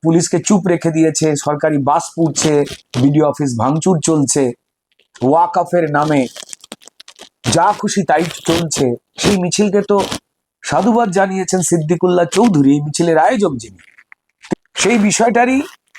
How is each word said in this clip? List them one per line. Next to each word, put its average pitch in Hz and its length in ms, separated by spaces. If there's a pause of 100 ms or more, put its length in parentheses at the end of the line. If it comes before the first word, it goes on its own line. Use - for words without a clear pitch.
পুলিশকে 165 380
চুপ 196 280
রেখে 170 240
দিয়েছে, 156 360 (180)
সরকারি 147 340
বাস 147 320
পুড়ছে, 156 420 (460)
বিডিও 147 300
অফিস 139 280
ভাঙচুর 151 380 (120)
চলছে, 147 360 (760)
ওয়াকফের 170 680
নামে 147 300 (1300)
যা 165 160 (100)
খুশি 202 260
তাই 156 200 (220)
চলছে, 165 400 (320)
সেই 196 200
মিছিলকে 196 500
তো 202 100 (680)
সাধুবাদ 220 480
জানিয়েছেন 190 500
সিদ্দিকুল্লাহ 175 640 (100)
চৌধুরী 180 380
এই 147 80
মিছিলের 160 360
আয়োজক 190 400
যিনি। 110 220 (1000)
সেই 233 220
বিষয়টারই 233 580 (420)